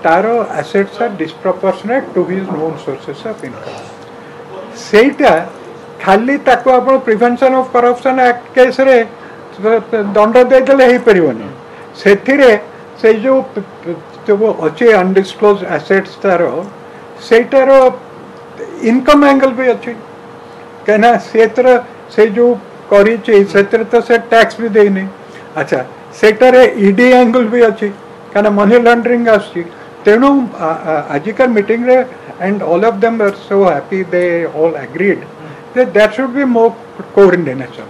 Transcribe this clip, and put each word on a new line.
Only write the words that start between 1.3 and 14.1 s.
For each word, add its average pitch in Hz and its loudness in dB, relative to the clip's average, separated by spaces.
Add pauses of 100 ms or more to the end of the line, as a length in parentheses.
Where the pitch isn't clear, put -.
ଟୁ 185 -2
ହିଜ୍ 190 -6 (100)
ନୋନ୍ 156 -6
ସୋର୍ସେସ୍ 139 -12
ଅଫ୍ 214 -14
ଇନକମ୍। 113 -16 (920)
ସେଇଟା 247 2 (680)
ଖାଲି 226 0 (120)
ତାକୁ 247 0 (100)
ଆପଣ 254 0 (140)
ପ୍ରିଭେନ୍ସନ୍ 240 0
ଅଫ୍ 254 -4
କରପ୍ସନ୍ 247 0 (100)
ଆକ୍ଟ 240 -6 (100)
କେସ୍ରେ 262 2 (1200)
ଦଣ୍ଡ 214 2 (160)
ଦେଇଦେଲେ 262 4
ହେଇପାରିବନି। 160 0 (540)
ସେଥିରେ 254 2 (520)
ସେଇ 226 4
ଯେଉଁ 262 2
ପ-, 202 -12 (160)
ପ-, 165 -12 (260)